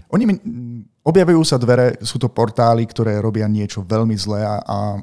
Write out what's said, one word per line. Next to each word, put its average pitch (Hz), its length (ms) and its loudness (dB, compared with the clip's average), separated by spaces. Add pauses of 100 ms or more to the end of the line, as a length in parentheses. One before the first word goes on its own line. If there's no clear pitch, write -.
Oni 214 180 0
mi... 208 120 2 (640)
Objavujú 170 420 4
sa 147 140 2
dvere, 123 420 4
sú 110 200 -8
to 123 100 -2
portály, 117 560 2
ktoré 110 320 -2
robia 107 300 -2
niečo 104 340 -2
veľmi 110 320 0
zlé 104 320 -4
a, 104 160 -4
a - 160 -6 (260)